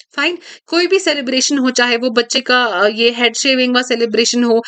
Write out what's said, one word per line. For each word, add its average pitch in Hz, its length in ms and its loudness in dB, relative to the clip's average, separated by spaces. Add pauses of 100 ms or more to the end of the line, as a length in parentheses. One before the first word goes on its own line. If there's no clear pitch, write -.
(160)
Fine, 330 220 -2 (280)
कोई 339 220 0
भी 381 120 2
celebration 285 580 -2
हो, 254 120 0
चाहे 247 280 0
वो 247 120 -2
बच्चे 240 320 -2
का, 247 240 2
अ, 202 220 0
ये 226 220 0
head 233 260 0
shaving 254 400 0
का 247 60 2
celebration 233 640 0
हो, 233 240 2